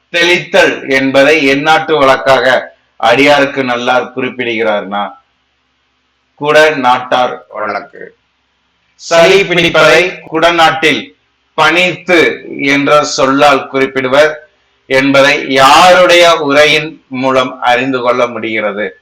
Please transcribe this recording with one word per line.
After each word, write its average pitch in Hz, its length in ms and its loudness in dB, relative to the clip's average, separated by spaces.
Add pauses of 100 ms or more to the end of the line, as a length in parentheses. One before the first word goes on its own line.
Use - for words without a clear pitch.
(120)
தெளித்தல் 170 760 -2
என்பதை 139 560 2
எந்நாட்டு 156 520 0
வழக்காக 131 800 0 (280)
அடியாருக்கு 139 600 2
நல்லார் 123 520 -4
குறிப்பிடுகிறார்னா, 107 920 -6 (1300)
குட 151 340 2
நாட்டார் 127 760 -2
வழக்கு. 104 680 -10 (800)
சளி 180 480 2
பிடிப்பதை 165 760 0 (120)
குடநாட்டில் 156 840 0 (380)
பனித்து 160 920 -2 (160)
என்ற 143 420 0
சொல்லால் 135 680 0
குறிப்பிடுவர் 135 600 0 (520)
என்பதை 139 680 0
யாருடைய 170 840 4
உரையின் 151 720 -2
மூலம் 131 540 -2
அறிந்து 127 400 -2
கொள்ள 120 260 0
முடிகிறது? 110 760 -6